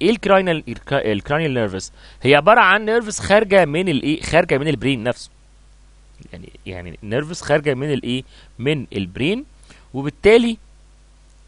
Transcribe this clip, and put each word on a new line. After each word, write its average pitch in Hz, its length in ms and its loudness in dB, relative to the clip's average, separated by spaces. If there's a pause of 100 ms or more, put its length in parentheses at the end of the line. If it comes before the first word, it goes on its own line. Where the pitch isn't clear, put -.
ايه 180 80 2
الكرانيال، 190 580 0
الكرا-، 131 380 -4
الكرانيال 139 480 -2
نيرفس؟ 98 380 -4 (300)
هي 135 120 4
عبارة 185 260 6
عن 202 240 4
نيرفس 214 360 -4
خارجة 196 440 4
من 160 240 -2
الايه؟ 147 340 -2
خارجة 160 360 2
من 147 100 -4
البرين 127 340 -2
نفسه. - 280 -6 (1000)
يعني، 87 200 -18 (140)
يعني 90 360 -14
نيرفس 143 400 -6
خارجة 147 320 0
من 143 180 -4
الايه؟ 123 320 -4 (340)
من 139 340 -2
البرين. 117 520 -4 (500)
وبالتالي، 220 600 2 (920)